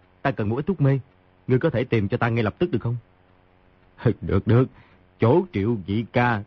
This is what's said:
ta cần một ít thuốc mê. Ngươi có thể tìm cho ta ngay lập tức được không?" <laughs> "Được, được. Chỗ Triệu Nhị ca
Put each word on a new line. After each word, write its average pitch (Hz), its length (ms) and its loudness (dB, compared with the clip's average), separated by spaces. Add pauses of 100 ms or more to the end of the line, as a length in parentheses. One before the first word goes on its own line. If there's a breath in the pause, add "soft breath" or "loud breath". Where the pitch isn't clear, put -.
(220)
ta 139 100 -2
cần 107 180 -2
một 113 60 -2
ít 151 100 -4
thuốc 196 160 -2
mê. 135 180 2 (480)
Ngươi 123 120 4
có - 100 0
thể 117 140 -2
tìm 107 240 0
cho 120 100 -4
ta 117 120 0
ngay 117 140 0
lập 104 160 -2
tức 180 120 -2
được 110 100 0
không?" 120 140 -4 (1080)
<laughs> 110 180 2
"Được, 90 260 -2
được. 120 220 4 (500 soft breath)
Chỗ 156 340 4
Triệu 110 240 -2 (100)
Nhị 104 160 -2
ca 117 440 0